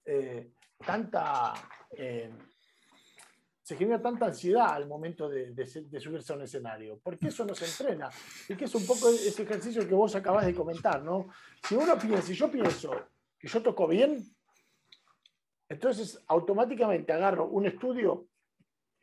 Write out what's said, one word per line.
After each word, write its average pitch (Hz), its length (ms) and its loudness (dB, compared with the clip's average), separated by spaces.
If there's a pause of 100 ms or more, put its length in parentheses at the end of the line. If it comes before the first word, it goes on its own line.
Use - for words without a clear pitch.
eh, 127 480 -4 (320)
tanta, 151 680 -2 (440)
eh, 120 340 -8 (1300)
se - 140 -12
genera 220 260 0
tanta 240 260 -2
ansiedad 190 460 4
al 143 140 -6
momento 156 420 -8
de, 127 240 -6
de 123 140 -6
se-, 156 160 -14
de 143 160 -12
subirse 151 340 -8
a - 20 -8
un 143 80 -10
escenario, 110 600 -12
porque 175 240 -4
eso - 180 -4
no 202 80 -6
se 175 120 -8
entrena, 165 440 -4 (380)
y 202 80 -6
que 220 100 -6
es - 100 -4
un 208 100 0
poco 233 240 4
ese 214 340 2
ejercicio 214 440 -2
que 185 60 2
vos 208 220 6
acabás 190 300 2
de 175 100 2
comentar, 165 480 0
¿no? 185 240 -2 (360)
Si 202 120 0
uno 302 240 4
piensa, 202 240 0
si 170 100 -6
yo 294 180 2
pienso 170 400 0 (460)
que 151 100 -16
yo 226 140 0
toco 202 260 2
bien, 240 380 4 (1400)
entonces 202 580 -2
automáticamente 196 840 2
agarro 180 340 2
un 196 200 2
estudio 240 600 0 (760)